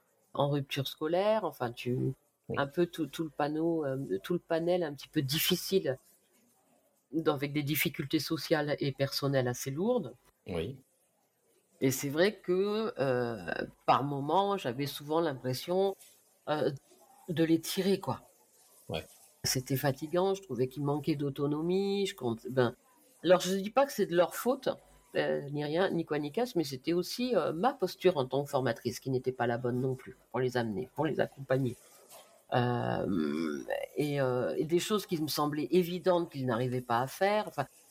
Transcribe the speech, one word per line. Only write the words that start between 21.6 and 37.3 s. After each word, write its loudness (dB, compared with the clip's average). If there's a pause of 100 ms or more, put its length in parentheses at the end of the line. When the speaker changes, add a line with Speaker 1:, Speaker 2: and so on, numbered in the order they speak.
Speaker 1:
je -6
compte, -4
ben... 2 (480)
Alors 6
je 0
dis -4
pas 4
que -2
c'est 2
de 0
leur 4
faute, 0 (460)
euh, 2
ni -2
rien, 2
ni 0
quoi, 0
ni -4
casse, 0
mais 2
c'était -2
aussi, 0
euh, 2
ma 2
posture 2
en 2
tant 0
que -6
formatrice 0
qui -6
n'était 0
pas 0
la 0
bonne 0
non 0
plus -14 (140)
pour -2
les 0
amener, -2
pour -2
les -2
accompagner. 0 (800)
Euh, 0 (340)
et, 0
euh, 0
et 0
des 0
choses 0
qui -2
me -2
semblaient -2
évidentes 2
qu'ils -4
n'arrivaient 0
pas 2
à 0
faire, 0